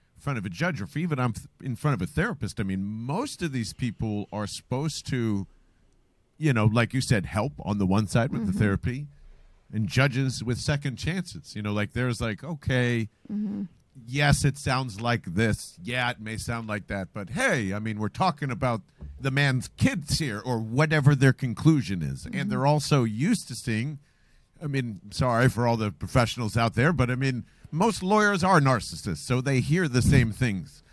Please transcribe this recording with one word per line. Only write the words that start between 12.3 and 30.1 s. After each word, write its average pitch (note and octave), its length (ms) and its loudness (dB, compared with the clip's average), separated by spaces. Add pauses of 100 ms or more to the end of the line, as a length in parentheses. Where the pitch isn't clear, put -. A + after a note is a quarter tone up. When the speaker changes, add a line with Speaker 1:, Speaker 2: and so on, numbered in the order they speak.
Speaker 1:
okay, B2 680 -2 (220)
Speaker 2:
Mm-hmm. G#3 320 -4 (440)
Speaker 1:
yes, C#3+ 380 2
it C#3 120 0
sounds B2+ 440 -2
like A#2 240 0 (100)
this. A2+ 480 0
Yeah, B2 260 -2
it A#2+ 100 -6
may A2 180 -8
sound A#2 300 -6
like G#2 200 -4
that. G2 260 -6
But G2+ 180 -10
hey, D3 420 0
I G#2 60 -4
mean, G#2+ 200 -4
we're G#2+ 100 -2
talking E3 400 -2
about A#2 320 -2 (380)
the C3+ 120 -2
man's C3+ 460 0
kids - 420 0
here A2 240 -4
or B2 160 -2
whatever C#3+ 540 4
their C3 200 6
conclusion A#2 680 2
is. C2+ 240 -6
And - 80 -10
Speaker 2:
Mm-hmm. D3 160 -4
Speaker 1:
they're B2+ 160 0
also D3 380 4
used B2 460 -2
to A#2+ 60 -10
seeing, A#2+ 440 -4 (640)
I D#3 40 -6
mean, B2 340 -4 (100)
sorry B2 380 4
for A#2+ 180 0
all A#2 100 4
the G#2+ 140 -2
professionals A2+ 640 0
out A#2 200 2
there, C#3+ 180 4
but B2+ 180 0
I B2+ 40 -2
mean, B2+ 280 -2 (260)
most F#3+ 320 0
lawyers G3+ 440 2
are F#3 160 8
narcissists, G#2 560 0
so B2+ 240 0
they C3 180 2
hear D#3 300 2
the B2 120 4
same A#2+ 300 6